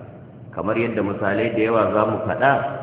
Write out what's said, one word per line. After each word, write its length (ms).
kamar 320
yadda 240
misalai 480
da 80
yawa 320
za 160
mu 160
faɗa, 280